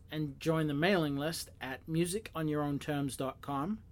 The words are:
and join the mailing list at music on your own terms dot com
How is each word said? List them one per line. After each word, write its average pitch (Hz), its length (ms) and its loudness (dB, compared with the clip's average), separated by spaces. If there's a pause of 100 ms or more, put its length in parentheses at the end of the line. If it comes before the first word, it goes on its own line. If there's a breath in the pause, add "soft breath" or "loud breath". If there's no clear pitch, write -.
(120)
and 151 280 -4
join 160 280 2
the 147 60 0
mailing 156 420 4
list 151 340 -2 (100)
at 131 280 -8
music 175 480 0
on 160 120 0
your 151 140 2
own 147 180 0
terms 143 360 -2
dot 131 260 -4
com 147 380 -2 (120)